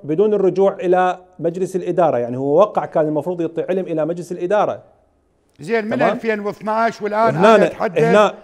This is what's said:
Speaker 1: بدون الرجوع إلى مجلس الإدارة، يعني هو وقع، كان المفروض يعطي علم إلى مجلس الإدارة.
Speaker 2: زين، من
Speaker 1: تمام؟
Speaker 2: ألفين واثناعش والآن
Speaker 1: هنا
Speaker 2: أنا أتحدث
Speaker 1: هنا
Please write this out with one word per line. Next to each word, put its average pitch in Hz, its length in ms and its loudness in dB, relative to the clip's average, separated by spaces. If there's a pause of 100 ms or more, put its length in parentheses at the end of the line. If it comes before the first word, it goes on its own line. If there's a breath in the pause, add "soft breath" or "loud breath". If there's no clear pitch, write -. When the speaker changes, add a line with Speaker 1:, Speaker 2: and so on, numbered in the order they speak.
Speaker 1:
بدون 175 300 0
الرجوع 190 400 2
إلى 180 460 0 (200)
مجلس 170 360 -4
الإدارة، 170 420 0
يعني 120 200 -4
هو 143 220 2
وقع، 208 260 2
كان 151 220 0
المفروض 156 340 -4
يعطي 160 200 -4
علم 185 240 -4
إلى 156 200 -2
مجلس 170 260 -6
الإدارة. 175 520 -2 (760)
Speaker 2:
زين، 208 260 -4
من 240 120 -4
Speaker 1:
تمام؟ 226 160 2
Speaker 2:
ألفين 220 260 -4
واثناعش 214 640 -4
والآن 208 340 0
Speaker 1:
هنا 208 200 6
Speaker 2:
أنا 202 100 6
أتحدث 165 360 -2
Speaker 1:
هنا 190 320 4 (100)